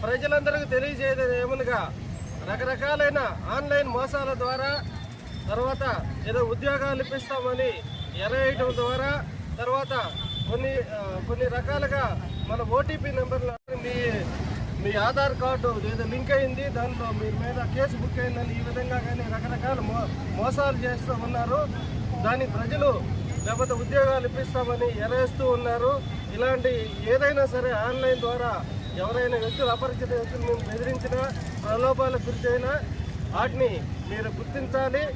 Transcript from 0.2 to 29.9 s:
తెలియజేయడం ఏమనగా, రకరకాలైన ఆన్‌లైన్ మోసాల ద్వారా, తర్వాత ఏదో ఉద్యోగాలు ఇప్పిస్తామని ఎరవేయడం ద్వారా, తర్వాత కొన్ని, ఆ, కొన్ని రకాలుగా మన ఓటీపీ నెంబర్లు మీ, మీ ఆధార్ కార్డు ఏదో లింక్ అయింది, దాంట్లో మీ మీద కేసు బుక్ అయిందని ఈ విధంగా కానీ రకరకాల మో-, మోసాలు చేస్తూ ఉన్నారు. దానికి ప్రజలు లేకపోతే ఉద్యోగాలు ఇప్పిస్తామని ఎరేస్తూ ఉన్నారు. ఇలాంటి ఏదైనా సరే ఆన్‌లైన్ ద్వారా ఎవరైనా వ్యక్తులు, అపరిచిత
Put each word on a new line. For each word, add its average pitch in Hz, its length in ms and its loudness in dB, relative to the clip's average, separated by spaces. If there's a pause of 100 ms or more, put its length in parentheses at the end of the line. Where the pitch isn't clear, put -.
తెలియజేయడం 269 640 2
ఏమనగా, 247 400 0 (680)
రకరకాలైన 277 720 2 (360)
ఆన్‌లైన్ 285 400 2
మోసాల 269 360 0 (100)
ద్వారా, 262 280 0 (800)
తర్వాత 262 320 0 (460)
ఏదో 240 140 2 (100)
ఉద్యోగాలు 277 520 0
ఇప్పిస్తామని 254 680 -2 (540)
ఎరవేయడం 262 460 2 (100)
ద్వారా, 254 300 0 (500)
తర్వాత 262 320 0 (560)
కొన్ని, 262 240 0 (240)
ఆ, 202 40 -4 (280)
కొన్ని 240 180 2 (100)
రకాలుగా 269 480 0 (460)
మన 226 100 0 (160)
ఓటీపీ 277 320 0 (100)
నెంబర్లు 254 360 0 (300)
మీ, 247 120 -2 (880)
మీ 202 80 2 (160)
ఆధార్ 277 340 2
కార్డు 254 280 2 (220)
ఏదో 226 200 -2
లింక్ 254 240 -2
అయింది, 262 300 2 (100)
దాంట్లో 233 320 -2 (120)
మీ 214 100 -2 (120)
మీద 247 180 -2 (140)
కేసు 269 280 2
బుక్ - 220 -2
అయిందని 240 360 -2
ఈ - 80 -2
విధంగా 247 300 -2 (100)
కానీ 240 160 -2 (120)
రకరకాల 247 440 -2 (100)
మో-, - 200 0 (280)
మోసాలు 269 480 2
చేస్తూ 247 280 0 (120)
ఉన్నారు. 240 340 2 (680)
దానికి 254 320 2
ప్రజలు 285 320 4 (560)
లేకపోతే 247 360 0
ఉద్యోగాలు 269 480 4
ఇప్పిస్తామని 247 580 0 (180)
ఎరేస్తూ 254 380 2 (120)
ఉన్నారు. 240 360 2 (440)
ఇలాంటి 254 360 2 (420)
ఏదైనా 277 300 6 (100)
సరే 247 180 2 (160)
ఆన్‌లైన్ 254 380 2
ద్వారా 240 260 0 (520)
ఎవరైనా 247 400 2
వ్యక్తులు, 233 320 2
అపరిచిత 240 420 -2